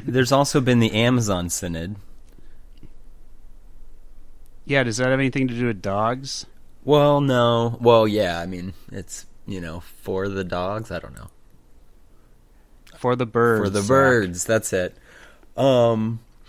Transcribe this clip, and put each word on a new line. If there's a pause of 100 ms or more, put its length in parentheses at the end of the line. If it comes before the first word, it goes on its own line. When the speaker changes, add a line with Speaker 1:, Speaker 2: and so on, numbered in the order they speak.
Speaker 1:
there's
also
been
the
Amazon
Synod. (2750)
Speaker 2:
Yeah,
does
that
have
anything
to
do
with
dogs? (380)
Speaker 1:
Well,
no.
Well,
yeah,
I
mean, (160)
it's, (200)
you
know,
for
the
dogs,
I
don't
know. (1700)
Speaker 2:
For
the
birds,
Speaker 1:
For
the
Speaker 2:
Zach.
Speaker 1:
birds,
that's
it. (600)
Um, (280)